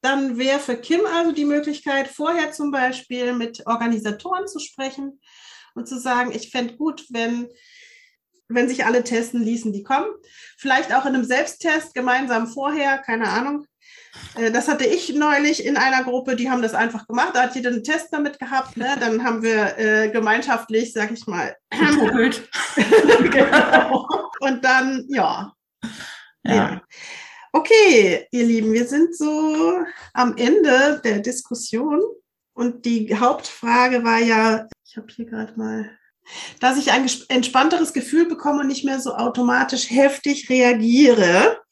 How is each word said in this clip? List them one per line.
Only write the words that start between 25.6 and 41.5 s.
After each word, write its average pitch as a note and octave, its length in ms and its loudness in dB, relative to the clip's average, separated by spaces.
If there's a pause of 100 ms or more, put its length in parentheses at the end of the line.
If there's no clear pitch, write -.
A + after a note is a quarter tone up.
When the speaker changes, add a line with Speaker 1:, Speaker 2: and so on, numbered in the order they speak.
Speaker 2:
Ja. - 100 0
Speaker 1:
Ja. - 280 2 (720)
Okay, D#4 800 6
ihr A#3+ 140 0
Lieben, A3 280 2
wir A#3+ 120 2
sind D4+ 300 2
so D#4 680 0 (300)
am B3 240 0
Ende C#4+ 680 4
der G#3+ 160 0
Diskussion B3 840 -4 (520)
und A#3+ 320 -4
die G#3+ 300 -2
Hauptfrage B3 880 0
war A3+ 160 2
ja, A3 480 2 (180)
ich - 120 -18
hab A3 120 -18
hier A#3 160 -14
grad A3 300 -10
mal, A3 340 -8 (680)
dass C4 180 2
ich C#4 140 0
ein C4 140 2
ges-, - 240 -6
entspannteres C#4+ 640 2
Gefühl D#4+ 340 2
bekomme D4 340 -2
und C#4 60 -2
nicht C4+ 160 -4
mehr C4+ 160 -2
so - 160 -6
automatisch B3 760 -2
heftig C#4 600 2
reagiere. A#3+ 1120 6 (100)